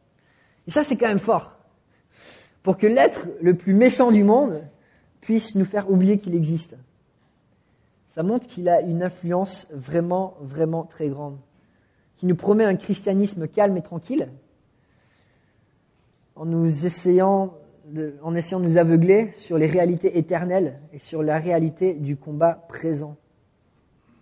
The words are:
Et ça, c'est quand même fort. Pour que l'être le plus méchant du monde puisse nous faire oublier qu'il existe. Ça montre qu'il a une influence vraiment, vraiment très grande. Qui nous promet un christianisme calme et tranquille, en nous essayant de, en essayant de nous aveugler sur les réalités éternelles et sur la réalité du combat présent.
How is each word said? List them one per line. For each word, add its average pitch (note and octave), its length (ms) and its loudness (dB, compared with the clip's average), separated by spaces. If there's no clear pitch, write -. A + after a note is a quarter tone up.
Et F3 40 -12
ça, D4+ 120 0
c'est B3+ 140 -2
quand A#3 100 2
même G#3 120 0
fort. - 380 -2
Pour F#3+ 140 0
que - 80 0
l'être A3 440 2
le F3 140 4
plus F#3+ 180 0
méchant A#3+ 380 4
du G#3 140 6
monde G#3+ 360 2
puisse A3 340 -2
nous G3 80 2
faire G3 260 -4
oublier F#3+ 280 4
qu'il F3+ 180 -4
existe. D#3+ 400 -2
Ça D#3+ 140 -8
montre A#3 220 -2
qu'il F3 220 -6
a F3 140 4
une E3+ 220 -4
influence F3+ 680 -6
vraiment, E3+ 680 -4
vraiment D#3+ 420 -4
très D#3+ 240 -8
grande. C#3+ 300 -10
Qui - 80 -6
nous F3+ 100 2
promet G#3 300 2
un G3 100 0
christianisme G3 720 -4
calme G3+ 300 0
et E3 40 -6
tranquille, E3+ 460 -8
en D#3 100 -12
nous E3 400 -2
essayant F#3 720 2
de, D3+ 320 -10
en E3 140 -6
essayant E3+ 240 -4
de F3+ 80 0
nous E3 100 4
aveugler F3 640 4
sur - 180 -6
les D#3 80 2
réalités F3 520 0
éternelles E3+ 640 -2
et D3 80 -20
sur D#3+ 240 -8
la D3+ 140 0
réalité E3 560 0
du C#3+ 240 -6
combat D#3+ 500 -2
présent. D3+ 480 -8